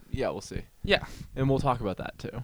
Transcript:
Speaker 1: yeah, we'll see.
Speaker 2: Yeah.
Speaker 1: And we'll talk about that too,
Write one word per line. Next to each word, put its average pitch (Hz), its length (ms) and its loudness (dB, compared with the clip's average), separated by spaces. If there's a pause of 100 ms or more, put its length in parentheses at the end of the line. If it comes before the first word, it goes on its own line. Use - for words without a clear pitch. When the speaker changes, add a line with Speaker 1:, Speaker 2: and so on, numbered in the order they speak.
(100)
Speaker 1:
yeah, 131 180 2
we'll 85 140 -2
see. - 200 -8 (200)
Speaker 2:
Yeah. 196 220 4 (320)
Speaker 1:
And 135 120 4
we'll 135 120 6
talk 127 200 2
about 98 180 0
that - 200 -8
too, - 260 -6